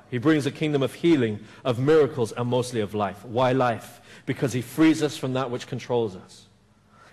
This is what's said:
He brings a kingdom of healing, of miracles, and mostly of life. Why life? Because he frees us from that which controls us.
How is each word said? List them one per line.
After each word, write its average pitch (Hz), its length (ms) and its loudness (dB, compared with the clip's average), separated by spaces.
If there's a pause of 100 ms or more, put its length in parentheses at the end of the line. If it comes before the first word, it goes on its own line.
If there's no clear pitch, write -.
He 123 80 -4
brings 143 280 2
a 139 60 -2
kingdom 147 300 -2
of 127 120 -2
healing, 120 520 2 (200)
of 120 120 0
miracles, 135 540 2
and 120 180 -4
mostly 123 300 -2
of 104 140 -4
life. 101 320 -4
Why 127 260 2
life? 123 480 -2 (260)
Because 123 280 -2
he 123 80 -2
frees 160 420 2
us 143 140 -2
from 131 160 -4
that 127 180 -4
which 120 160 -8
controls 117 480 -2
us. - 300 -20 (680)